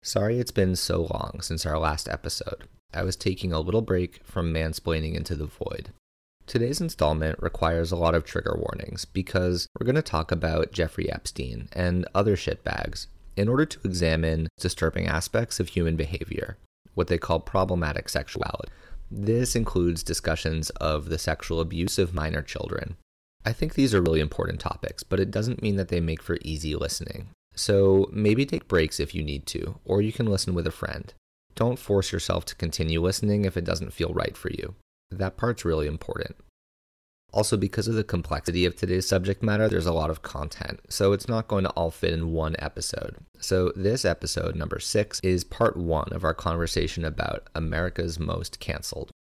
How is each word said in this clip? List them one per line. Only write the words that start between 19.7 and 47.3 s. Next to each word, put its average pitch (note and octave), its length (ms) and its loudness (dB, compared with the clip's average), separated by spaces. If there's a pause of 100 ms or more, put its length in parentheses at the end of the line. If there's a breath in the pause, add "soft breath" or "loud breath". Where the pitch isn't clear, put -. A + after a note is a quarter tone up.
discussions D#2+ 680 -2
of D#2 380 -2
the D#2+ 80 0
sexual D#2+ 420 -2
abuse E2 380 0
of F2 160 2
minor D#2 300 -2
children. - 540 -6 (460)
I - 80 0
think D#3 220 -2
these B2 220 4
are F#2 80 8
really D#2+ 160 6
important E2+ 400 -2
topics, - 420 -6
but F#2+ 180 0
it F#2+ 120 2
doesn't A2 320 -2
mean G#2 140 2
that F#2+ 100 0
they F2 120 0
make E2 220 0
for - 220 -2
easy D#2 320 -4
listening. - 540 -6 (260)
So G2 580 6
maybe G#2+ 320 4
take - 220 -4
breaks D#2+ 320 2
if C#2+ 160 -2
you D#2 80 -2
need C#2+ 240 -4
to, - 380 -6
or G2+ 180 4
you A2 80 2
can A#2 160 0
listen G2 260 2
with E2 140 0
a D2+ 40 0
friend. - 400 -8 (440)
Don't A#2 240 2
force G2 320 2
yourself E2+ 340 0
to - 100 -10
continue E2 460 0
listening G#2 420 2
if F#2 140 0
it E2+ 80 -2
doesn't E2+ 260 -2
feel E2+ 220 -2
right E2 240 -2
for - 140 -6
you. - 240 -8 (340)
That F#2+ 260 -4
part's A#2 300 -2
really D#2 220 2
important. - 480 -6 (960)
Also, A2 260 2
because G#2 300 0
of A2+ 80 0
the A2 80 2
complexity E2+ 600 0
of F2 120 4
today's F#2 320 0
subject F#2+ 340 2
matter, G#2+ 260 4
there's F2+ 200 2
a E2+ 40 2
lot D#2+ 200 2
of D#2 100 -4
content, - 680 -10
so G2+ 260 4
it's G2 140 0
not A2+ 200 0
going G2 160 2
to - 80 0
all E2 180 0
fit E2 240 0
in E2 180 0
one D#2+ 280 0
episode. - 560 -6 (240)
So F2+ 360 2
this G#2 300 2
episode, E2 500 0
number E2 240 -4
six, - 420 0
is F#2 220 2
part - 320 2
one E2 360 0
of E2+ 120 -4
our D#2+ 120 2
conversation E2 680 0
about - 520 -4